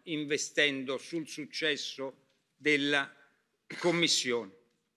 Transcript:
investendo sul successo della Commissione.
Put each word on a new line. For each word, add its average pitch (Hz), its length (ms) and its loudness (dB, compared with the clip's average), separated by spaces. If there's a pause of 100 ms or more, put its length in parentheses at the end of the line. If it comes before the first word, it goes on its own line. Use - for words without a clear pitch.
investendo 143 960 0
sul 165 300 -6
successo 139 920 -6 (340)
della 143 560 2 (680)
Commissione. 135 760 2 (440)